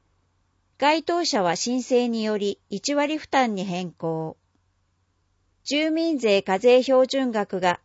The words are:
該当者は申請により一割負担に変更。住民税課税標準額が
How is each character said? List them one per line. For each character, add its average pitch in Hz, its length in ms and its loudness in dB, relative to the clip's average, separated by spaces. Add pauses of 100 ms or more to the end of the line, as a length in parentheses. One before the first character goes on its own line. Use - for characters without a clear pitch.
(800)
該 302 260 2
当 349 200 -2
者 226 180 0
は - 120 2
申 247 280 -4
請 247 260 2
に 226 160 -2
よ 214 120 -2
り 196 220 -4 (100)
一 208 260 -4
割 294 240 -2
負 - 100 -18
担 247 260 2
に 185 100 -4
変 180 280 -6
更。 160 440 -6 (1300)
住 302 280 -2
民 330 280 -2
税 - 240 2
課 190 160 -2
税 247 240 6
標 262 240 4
準 262 240 -2
額 202 300 -4
が 175 240 0